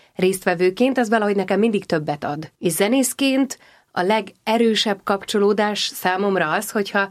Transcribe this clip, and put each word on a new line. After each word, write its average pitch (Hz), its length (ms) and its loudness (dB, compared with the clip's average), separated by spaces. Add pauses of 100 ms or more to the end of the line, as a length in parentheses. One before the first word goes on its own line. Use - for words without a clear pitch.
(160)
résztvevőként, 185 800 0
az 233 120 0
valahogy 208 260 2
nekem 190 240 0
mindig 208 260 0
többet 151 380 -2
ad. 151 340 -8
És 170 140 -2
zenészként 262 880 0 (320)
a - 100 -2
legerősebb 220 1000 0
kapcsolódás 202 760 0
számomra 185 720 0
az, 208 200 -2
hogyha 202 400 -2